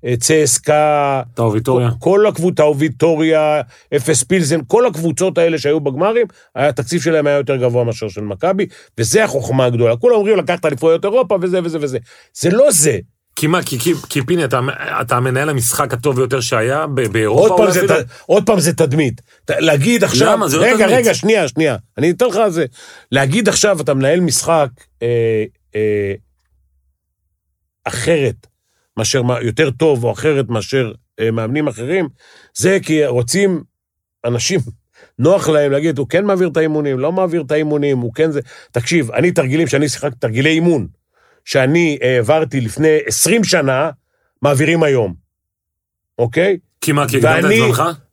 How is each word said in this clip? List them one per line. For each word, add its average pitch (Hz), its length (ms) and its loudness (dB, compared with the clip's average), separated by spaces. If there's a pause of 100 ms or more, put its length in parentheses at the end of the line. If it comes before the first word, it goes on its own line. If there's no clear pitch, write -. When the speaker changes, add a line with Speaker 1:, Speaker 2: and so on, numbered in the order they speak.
Speaker 1:
אה, 123 120 -2
צסקה, 147 1040 0 (120)
Speaker 2:
טאו 113 180 0
ויטוריה. 120 380 0
Speaker 1:
כל, 117 100 -6
כל 208 260 4
הקבוצה, 180 300 0
טאו 151 220 2
ויטוריה, 156 840 2 (360)
אפס - 260 0
פילזן, 165 440 0
כל 240 200 2
הקבוצות 170 520 -2
האלה 165 200 2
שהיו 143 220 0
בגמרים, 185 460 -2 (280)
היה, 139 140 0
התקציב 139 340 -4
שלהם 156 240 0
היה 143 100 2
יותר 139 200 -2
גבוה 123 280 0
מאשר 110 240 -4
של 98 120 -10
מכבי, 170 460 -2 (320)
וזה 185 260 2
החוכמה 131 400 0
הגדולה. 117 320 2
כולם 240 180 4
אומרים, 208 220 2
"לקחת 175 300 -2
אליפויות 160 380 0
אירופה", 214 380 0
וזה 180 220 -2
וזה 165 160 -6
וזה. 131 180 -4 (360)
זה - 160 0
לא 262 200 4
זה. 147 280 2 (380)
Speaker 2:
כי 156 100 -2
מה? 170 160 0
כי, 131 160 -6
כי, 170 140 0 (160)
כי 139 140 -4
פיני, 165 220 0
אתה, 127 160 0 (400)
אתה 123 200 -2
מנהל 131 280 -2
המשחק 135 460 -2
הטוב 123 220 -2
ביותר 127 240 0
שהיה 127 460 -2
ב-, 135 140 -4
באירופה, 110 420 0
Speaker 1:
עוד 214 80 6
פעם 180 100 2
Speaker 2:
אולי 202 120 4
Speaker 1:
זה - 80 0
Speaker 2:
אפילו? 165 220 2
Speaker 1:
ת-, 120 40 -8 (200)
עוד 208 200 2
פעם 196 140 2
זה 156 120 0
תדמית. 143 480 0 (240)
ת-, - 60 -10
להגיד 165 540 2
עכשיו 139 280 2
Speaker 2:
למה? 196 160 0
זה 139 80 0
לא 165 60 2
Speaker 1:
רגע, 247 120 4
Speaker 2:
תדמית. 208 160 2
Speaker 1:
רגע, 233 240 4
שנייה, 185 340 0
שנייה. 143 280 0 (220)
אני 156 120 2
אתן 180 160 0
לך 190 120 -2 (100)
זה. 165 160 -2 (480)
להגיד 139 360 2
עכשיו, 196 320 0
אתה 139 140 -2
מנהל 139 260 2
משחק, 156 480 0 (340)
אה, 113 420 0 (300)
אה, 104 400 -2 (1700)
אחרת, 135 600 -2 (500)
מאשר 113 260 -2
מה-, 120 200 -2
יותר 127 280 0
טוב 131 340 0
או 113 80 0
אחרת 135 360 -2
מאשר, 117 440 -4 (280)
אה, 113 100 0
מאמנים 113 380 -2
אחרים, 156 400 -4 (480)
זה 190 260 2
כי 151 240 0
רוצים 143 560 0 (600)
אנשים, 120 360 -2 (320)
<laughs> - 260 -20
נוח 170 300 2
להם 147 240 2
להגיד, 143 260 -2
"הוא 143 100 -4
כן - 160 0
מעביר 185 240 0
את 143 80 -4
האימונים, 151 420 -2
לא 147 140 -2
מעביר 175 300 -2
את 131 80 -8
האימונים, 147 480 0
הוא 120 160 -6
כן 160 160 0
זה". 135 100 -4 (320)
תקשיב, 120 380 -2
אני 160 220 0
תרגילים 156 340 0
שאני 139 220 0
שיחקתי, 139 300 -6
תרגילי 127 320 0
אימון, 160 360 0 (580)
שאני 147 580 2
העברתי 127 580 0
לפני 151 460 2
עשרים 202 380 0
שנה, 143 460 0 (520)
מעבירים 147 400 2
היום. 120 320 0 (1040)
אוקיי? 165 400 0 (220)
Speaker 2:
כי 156 120 -2
מה, 143 160 0
כי 139 80 -2
הקדמת 131 220 4
את 175 60 0
Speaker 1:
ואני 208 160 4
Speaker 2:
זמנך? 123 220 0 (300)